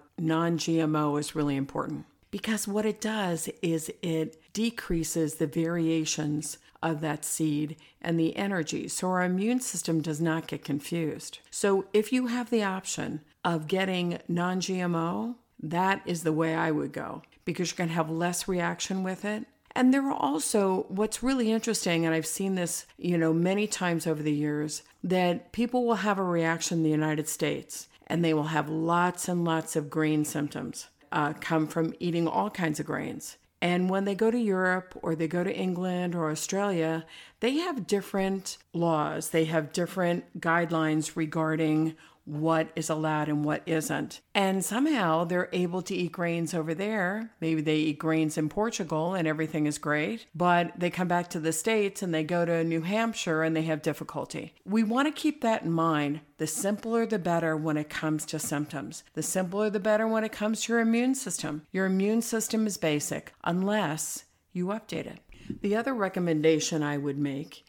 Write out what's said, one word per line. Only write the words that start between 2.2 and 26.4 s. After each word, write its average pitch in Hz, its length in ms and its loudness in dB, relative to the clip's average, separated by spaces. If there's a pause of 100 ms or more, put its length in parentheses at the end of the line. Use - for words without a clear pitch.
because 208 360 -2
what 208 200 0
it 214 140 -2
does 202 500 -2 (100)
is 165 400 0
it 160 400 -2 (140)
decreases 170 800 -2
the 160 120 0
variations 160 1120 0 (260)
of 160 200 -2
that 151 240 -4
seed 151 500 0 (240)
and 170 180 0
the 160 180 2
energy, 190 520 -2
so - 200 -4
our 180 140 2
immune 196 380 2
system 165 400 -2
does 151 200 -2
not 160 260 0
get - 180 -8
confused. 151 760 -6 (100)
So 196 420 2
if 214 180 2
you 254 180 0
have 240 200 -2
the 226 140 2
option 185 580 -4 (240)
of 160 240 0
getting 180 500 0 (100)
non-G 180 520 0
M 175 140 0
O, 190 400 -2 (280)
that 185 440 2
is 170 160 -2
the 160 100 2
way 160 220 2
I 165 160 2
would 151 220 -2
go, 151 300 -10 (220)
because 170 260 -2
you're - 60 -10
gonna 165 180 -2
have 160 160 0
less 175 380 -2
reaction 180 540 -2
with 185 220 -4
it. 214 200 -4 (300)
And 254 200 6
there 277 140 2
are 277 40 0
also, 202 760 2
what's 214 340 -2
really 247 280 2
interesting, 196 540 2
and 160 100 2
I've 160 120 0
seen 190 300 -2
this, 170 280 -4 (140)
you 175 180 2
know, 160 160 4
many 185 340 2
times 175 400 -2
over 156 160 0
the 151 100 2
years, 151 500 -2 (200)
that 180 500 2
people 240 340 0
will 233 80 4
have 196 240 2
a 196 40 0
reaction 165 560 2